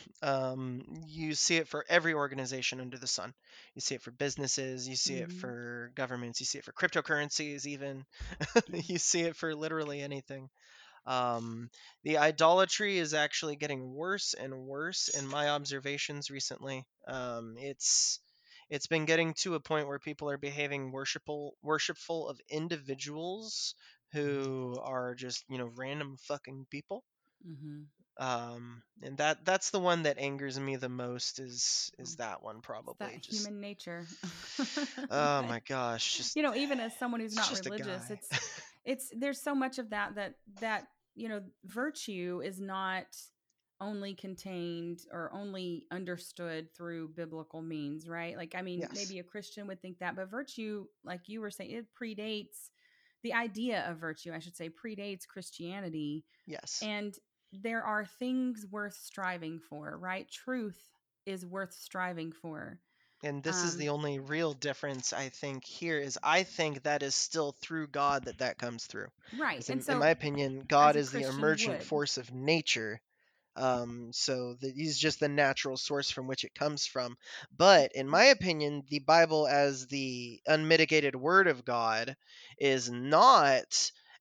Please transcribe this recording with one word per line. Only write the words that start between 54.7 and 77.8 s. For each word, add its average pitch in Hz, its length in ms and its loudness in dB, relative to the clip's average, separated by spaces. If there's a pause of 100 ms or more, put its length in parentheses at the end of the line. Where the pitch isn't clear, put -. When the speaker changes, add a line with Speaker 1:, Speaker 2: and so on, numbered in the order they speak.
Speaker 2:
Christianity. 170 960 -8 (200)
Speaker 1:
Yes. - 400 -8
Speaker 2:
And 208 300 -4 (360)
there 226 300 -4
are 214 240 -2
things 247 640 -2
worth 208 320 -6
striving 170 580 -6
for, 151 380 -10
right? 185 320 -6
Truth 240 480 -4 (480)
is 190 180 -6
worth 180 300 -8
striving 180 580 -4
for. 160 460 -10 (460)
Speaker 1:
And 143 180 -2
this 175 220 0
is 170 100 0
Speaker 2:
Um, 175 60 -6
Speaker 1:
the 147 100 0
only 147 300 0
real 151 340 0
difference, 135 580 -4
I 135 180 -4
think, 135 360 -8
here 165 340 -2
is 139 220 -4
I 170 220 6
think 151 400 -2
that 147 180 2
is 139 140 0
still 151 380 0
through 156 340 -6
God 143 380 2
that 123 120 -8
that 127 220 0
comes 120 260 -4
through. 101 220 -8 (320)
Speaker 2:
Right. 254 180 0
Speaker 1:
'Cause 117 140 -6
Speaker 2:
And 131 100 -2
Speaker 1:
in, - 120 0
in - 60 4
my 147 100 6
Speaker 2:
so, - 20 10
Speaker 1:
opinion, 143 480 0
Speaker 2:
as 135 80 -14
Speaker 1:
God 147 280 10
Speaker 2:
a 147 40 4
Speaker 1:
is 135 120 0
the 135 100 -2
Speaker 2:
Christian 135 180 -2
Speaker 1:
emergent 156 400 2
Speaker 2:
would. 139 80 -8
Speaker 1:
force 147 320 0
of 120 120 -8
nature. 127 680 2 (560)
Um, 120 540 0
so 123 440 -2
that 131 200 -6
he's 151 240 -2
just 156 220 2
the 151 80 4
natural 139 480 2
source 143 340 -2
from 131 160 -6
which 135 160 -2
it - 100 -12
comes 151 320 0
from. 123 320 -4 (380)
But 165 400 12